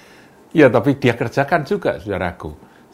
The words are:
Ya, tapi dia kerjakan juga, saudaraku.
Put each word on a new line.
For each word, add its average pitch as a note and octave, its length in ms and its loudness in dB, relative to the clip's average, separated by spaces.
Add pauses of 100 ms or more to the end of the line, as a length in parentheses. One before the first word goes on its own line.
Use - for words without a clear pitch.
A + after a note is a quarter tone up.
(540)
Ya, D3 160 8
tapi B2 240 2
dia A#2+ 240 0
kerjakan C#3 480 -2
juga, D#3 320 -4
saudaraku. F2 560 -6 (400)